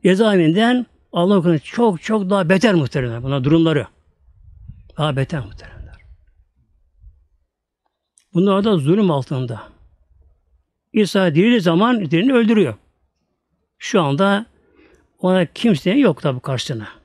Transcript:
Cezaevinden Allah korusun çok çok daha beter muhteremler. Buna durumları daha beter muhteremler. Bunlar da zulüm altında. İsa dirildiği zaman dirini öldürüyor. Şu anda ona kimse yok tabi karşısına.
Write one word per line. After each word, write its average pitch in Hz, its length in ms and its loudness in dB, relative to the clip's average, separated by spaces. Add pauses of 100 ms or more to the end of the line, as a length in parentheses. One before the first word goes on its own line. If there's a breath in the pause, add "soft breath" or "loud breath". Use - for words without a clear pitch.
Cezaevinden 202 840 2 (260)
Allah 185 300 2
korusun 165 220 0
çok 220 380 -2
çok 208 280 -4
daha 196 180 0
beter 190 260 2
muhteremler. 123 480 -4
Buna 131 220 -4
durumları 156 420 2 (1080)
daha 151 200 -2
beter 135 280 -6
muhteremler. - 520 -20 (2500)
Bunlar 196 300 2
da 208 120 2
zulüm 175 340 2
altında. 127 520 -6 (1300)
İsa 190 420 0
dirildiği 220 260 2
zaman 185 500 0
dirini 190 220 0
öldürüyor. 214 420 2 (1040)
Şu - 240 0
anda 196 440 0 (720 soft breath)
ona 185 280 0
kimse 180 440 -2
yok 226 320 0
tabi 127 180 -4
karşısına. 117 480 -8 (160)